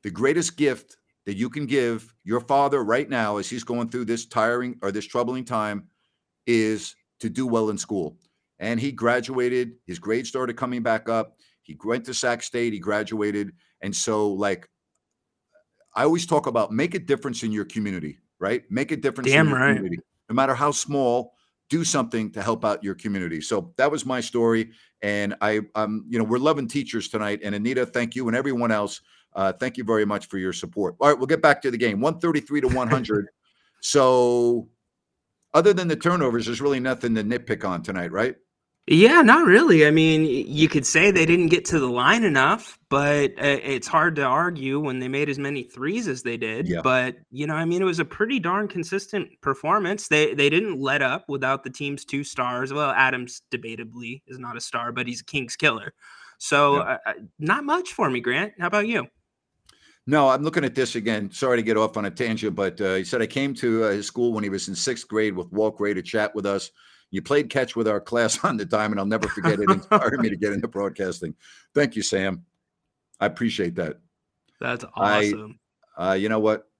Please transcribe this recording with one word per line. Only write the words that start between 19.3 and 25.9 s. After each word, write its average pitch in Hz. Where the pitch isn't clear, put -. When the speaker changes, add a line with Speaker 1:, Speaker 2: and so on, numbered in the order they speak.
Speaker 2:
Damn 156
Speaker 1:
in 147
your 131
Speaker 2:
right. 110
Speaker 1:
community. 90
No 110
matter 131
how 147
small, 127
do 160
something 117
to 104
help 110
out 104
your 98
community. 87
So 87
that 139
was 151
my 131
story. 113
And 104
I, 107
um, 107